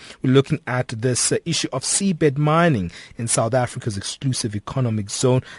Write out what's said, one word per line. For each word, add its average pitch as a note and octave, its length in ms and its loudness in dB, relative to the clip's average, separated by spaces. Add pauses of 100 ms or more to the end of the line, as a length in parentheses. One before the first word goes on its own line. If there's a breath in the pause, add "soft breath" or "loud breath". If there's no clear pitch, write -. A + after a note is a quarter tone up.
(240 loud breath)
we're C3 100 4
looking C3+ 360 4
at B2 180 0
this, A#2+ 460 -2
uh, B2 120 2
issue D#3+ 280 -4
of C3 100 -4
seabed D#3+ 560 0
mining D3+ 540 2 (240 loud breath)
in A#2 100 -4
South A2+ 280 0
Africa's B2 420 -2
exclusive A#2 580 -4
economic A2 560 -4
zone. B2+ 320 2 (160 loud breath)